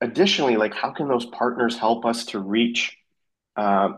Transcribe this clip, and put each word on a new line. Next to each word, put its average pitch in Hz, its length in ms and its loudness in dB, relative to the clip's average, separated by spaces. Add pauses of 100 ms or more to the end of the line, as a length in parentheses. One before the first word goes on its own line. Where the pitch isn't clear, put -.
additionally, 135 560 2
like, 107 180 2
how 131 180 -4
can 147 160 -4
those 120 180 0
partners 117 500 -2
help 117 280 0
us 117 220 -2
to - 120 -6
reach, 113 580 0 (600)
uh, 98 420 2